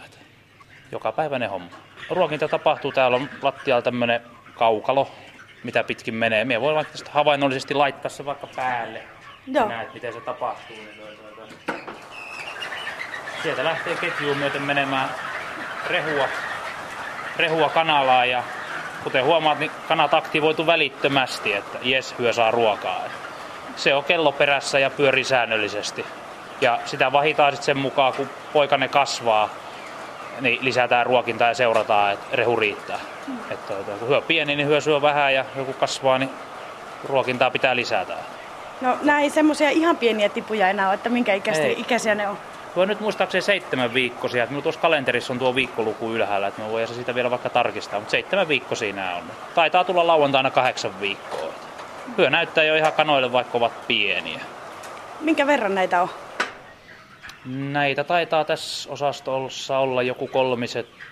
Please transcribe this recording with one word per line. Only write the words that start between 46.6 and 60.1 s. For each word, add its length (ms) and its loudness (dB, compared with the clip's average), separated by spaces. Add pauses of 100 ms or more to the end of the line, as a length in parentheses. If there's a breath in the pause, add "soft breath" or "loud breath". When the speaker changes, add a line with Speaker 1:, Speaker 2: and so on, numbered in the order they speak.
Speaker 1:
mä 80 -6
voin 180 -2
se 60 -10
siitä 200 -6
vielä 160 0
vaikka 200 -2
tarkistaa, 480 -2
mutta 120 -6
seitsemän 380 0
viikkosia 440 -2
nää 240 -4
on. 60 -6 (320)
Taitaa 300 4
tulla 220 2
lauantaina 440 6
kahdeksan 500 0
viikkoa. 520 -6 (640)
Hyö 120 6
näyttää 340 2
jo 120 4
ihan 160 4
kanoille, 400 4
vaikka 260 0
ovat 280 0
pieniä. 540 -2 (800)
Speaker 2:
Minkä 260 2
verran 280 2
näitä 280 2
on? 60 0 (1400)
Speaker 1:
Näitä 580 -2
taitaa 400 2
tässä 480 -6
osastossa 840 -4
olla 240 2
joku 240 -2